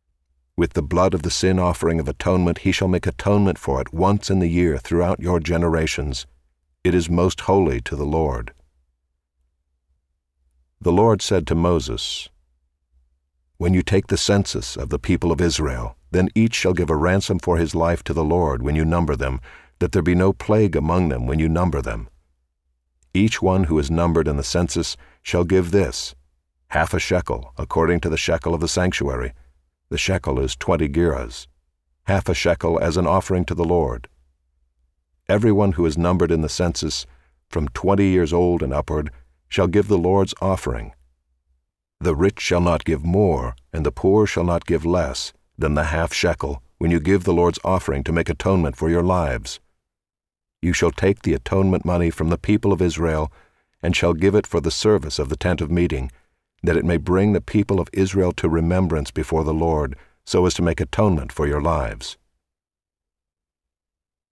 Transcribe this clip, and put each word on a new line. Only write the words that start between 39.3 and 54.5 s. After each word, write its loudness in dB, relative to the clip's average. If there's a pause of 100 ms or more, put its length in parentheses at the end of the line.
shall 0
give 2
the 4
Lord's 2
offering. -4 (1080)
The 0
rich 0
shall 0
not 2
give -2
more, 0 (160)
and -4
the 0
poor 4
shall -2
not 0
give -2
less, -2 (240)
than 0
the 0
half -2
shekel, -2 (180)
when 0
you 2
give 2
the 2
Lord's 2
offering -2
to -4
make 0
atonement 0
for -2
your 2
lives. -2 (1040)
You 0
shall 2
take 0
the 0
atonement 0
money 0
from -2
the 0
people 0
of 0
Israel, 0 (500)
and 0
shall 2
give 2
it 2
for -2